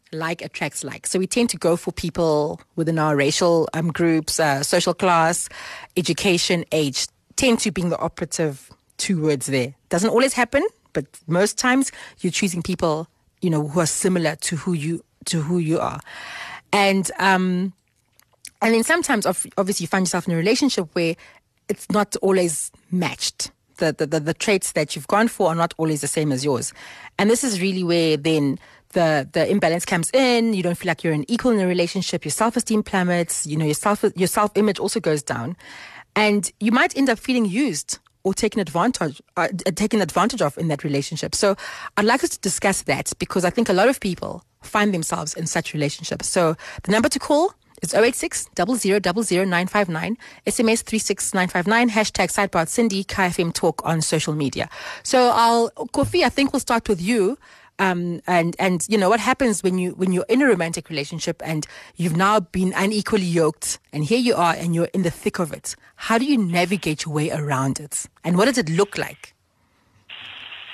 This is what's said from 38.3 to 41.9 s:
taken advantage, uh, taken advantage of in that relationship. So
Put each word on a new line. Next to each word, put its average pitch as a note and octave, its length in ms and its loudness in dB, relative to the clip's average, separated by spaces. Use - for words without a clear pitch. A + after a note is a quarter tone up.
taken A3 260 0
advantage, F3 600 -2
uh, E3 100 2
taken G#3 260 2
advantage F#3 400 0
of D3 160 0
in E3 100 -2
that D3 160 -2
relationship. D3 500 -4
So G3+ 220 2